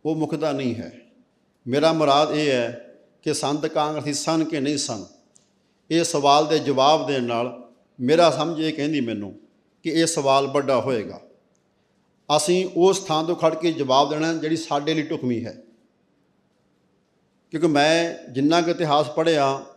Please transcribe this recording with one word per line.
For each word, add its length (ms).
ਉਹ 120
ਮੁੱਕਦਾ 360
ਨਹੀਂ 220
ਹੈ। 180
ਮੇਰਾ 260
ਮੁਰਾਦ 400
ਇਹ 180
ਹੈ 480
ਕਿ 100
ਸੰਤ 320
ਕਾਂਗਰਸੀ 460
ਸਨ 320
ਕਿ 160
ਨਹੀਂ 180
ਸਨ, 260
ਇਹ 140
ਸਵਾਲ 420
ਦੇ 120
ਜਵਾਬ 480
ਦੇਣ 180
ਨਾਲ 280
ਮੇਰਾ 320
ਸਮਝ 300
ਇਹ 120
ਕਹਿੰਦੀ 280
ਮੈਨੂੰ 320
ਕਿ 60
ਇਹ 160
ਸਵਾਲ 400
ਵੱਡਾ 340
ਹੋਏਗਾ। 400
ਅਸੀਂ 360
ਉਸ 240
ਥਾਂ 240
ਤੋਂ 120
ਖੜ 180
ਕੇ 180
ਜਵਾਬ 380
ਦੇਣਾ 220
ਜਿਹੜੀ 240
ਸਾਡੇ 380
ਲਈ 80
ਢੁਕਵੀਂ 420
ਹੈ, 100
ਕਿਉਂਕਿ 140
ਮੈਂ 480
ਜਿੰਨਾ 280
ਕੁ 100
ਇਤਿਹਾਸ 400
ਪੜ੍ਹਿਆ 520